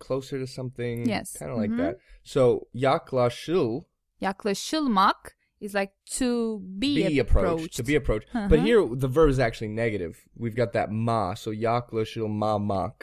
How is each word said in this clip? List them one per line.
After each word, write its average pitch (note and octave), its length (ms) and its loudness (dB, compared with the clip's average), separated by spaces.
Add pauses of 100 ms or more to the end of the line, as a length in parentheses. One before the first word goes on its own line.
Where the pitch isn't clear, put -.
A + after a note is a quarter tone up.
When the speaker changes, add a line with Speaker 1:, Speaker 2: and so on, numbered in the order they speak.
Speaker 1:
closer C3+ 320 -4
to C3 80 -6
something, A#2+ 640 -6
Speaker 2:
Yes. - 300 -4
Speaker 1:
kinda - 220 -8
like G#3+ 120 -2
Speaker 2:
Mm-hmm. B3+ 120 0
Speaker 1:
that. F#4 120 -4 (260)
So B2 380 2 (120)
yaklaşıl C3 1080 0 (400)
Speaker 2:
Yaklaşılmak G3+ 1120 0 (260)
is, G3+ 140 -10
like, G3 160 -2 (280)
to A#3 400 0
be G3 360 -2
Speaker 1:
be D3+ 240 2
approached, - 340 4
Speaker 2:
approached. E3 240 -6
Speaker 1:
to B2+ 100 -6
be D3 100 2
approached. A2 380 -2
Speaker 2:
Uh-huh. G3+ 140 -2
Speaker 1:
But D#3 100 8
here G#3+ 220 6 (180)
the C3+ 80 0
verb D3+ 220 6
is C3 100 2
actually A2+ 360 -2
negative. G#2 380 -2 (220)
We've A2+ 200 -6
got A#2 180 0
that G2+ 180 0
ma, A2 440 0
so - 160 -8
yaklaşılmamak G#2+ 1400 -2 (100)